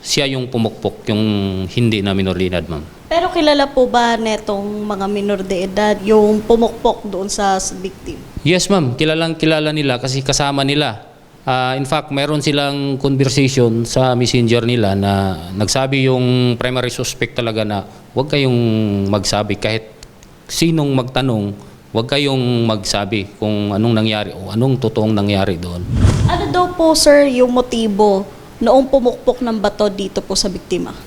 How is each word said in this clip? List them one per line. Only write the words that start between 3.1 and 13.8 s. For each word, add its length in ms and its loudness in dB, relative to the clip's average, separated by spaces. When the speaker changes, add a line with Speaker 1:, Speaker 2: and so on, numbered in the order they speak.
Speaker 2:
kilala 400 2
po 160 2
ba 320 2
netong 640 -4
mga 240 -4
minor 320 -2
de 240 -4
edad 400 0
yung 400 4
pumukpok 640 2
doon 240 -6
sa, 240 0
sa 160 -4
victim? 480 -12
Speaker 1:
Yes, 240 2
ma'am. 320 0
Kilalang 340 0
kilala 380 0
nila 240 0
kasi 240 -4
kasama 400 0
nila. 420 0
Ah, 320 0
in 80 -4
fact, 280 -4
mayroon 280 0
silang 560 -2
conversation 880 2